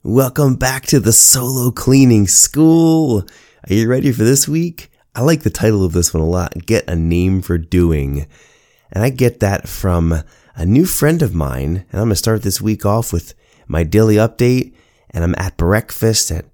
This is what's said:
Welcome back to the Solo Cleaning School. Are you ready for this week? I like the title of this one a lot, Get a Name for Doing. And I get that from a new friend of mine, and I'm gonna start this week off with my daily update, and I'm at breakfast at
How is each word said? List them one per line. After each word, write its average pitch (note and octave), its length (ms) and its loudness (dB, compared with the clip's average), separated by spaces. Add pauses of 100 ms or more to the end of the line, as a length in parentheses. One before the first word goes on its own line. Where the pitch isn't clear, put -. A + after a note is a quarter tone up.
Welcome C3 540 0
back C3 320 -2
to D3 120 4
the G#2+ 140 2
Solo B2+ 560 0
Cleaning B2 560 4
School. D#3+ 960 2 (500)
Are - 20 2
you A2 160 2
ready B2+ 240 0
for A2+ 100 -2
this B2+ 240 2
week? E3 440 -6 (240)
I A#2 80 -4
like D#3 220 2
the - 60 0
title G#2+ 320 0
of F2 120 -2
this F2 180 0
one D#2+ 100 -2
a D#2+ 40 0
lot, F2+ 400 -4
Get - 240 -2
a F2 40 -2
Name F2 460 0
for F2+ 160 -4
Doing. D#2 720 -2 (680)
And F#2+ 100 -2
I B2 60 0
get B2 320 -2
that G2 260 -2
from E2 560 -2 (320)
a E2 120 -6
new B2 180 4
friend D#3+ 380 0
of G2+ 120 -2
mine, C#2+ 560 -4
and G2 100 -6
I'm A2+ 80 0
gonna G#2 80 0
start A2 260 -2
this G2 180 -4
week G#2 240 -4
off G#2+ 280 -2
with - 220 -6 (320)
my E2 160 -2
daily G#2 340 2
update, B2 580 0 (360)
and E2+ 140 -4
I'm E2+ 140 0
at - 180 -8
breakfast A2 760 -2
at - 240 -6